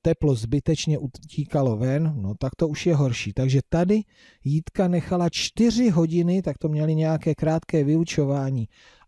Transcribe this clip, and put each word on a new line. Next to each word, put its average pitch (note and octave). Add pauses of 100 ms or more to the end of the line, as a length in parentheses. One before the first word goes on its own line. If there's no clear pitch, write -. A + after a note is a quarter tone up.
teplo D#3
zbytečně C#3+
utíkalo C3+
ven, C#3
no G#2
tak C3
to E3
už D3+
je E3+
horší. B2
Takže C3
tady F3+ (420)
Jitka D#3+
nechala F3
čtyři A#3
hodiny, E3+
tak D#3+
to E3
měli D3+
nějaké D#3
krátké D#3
vyučování. C#3 (400)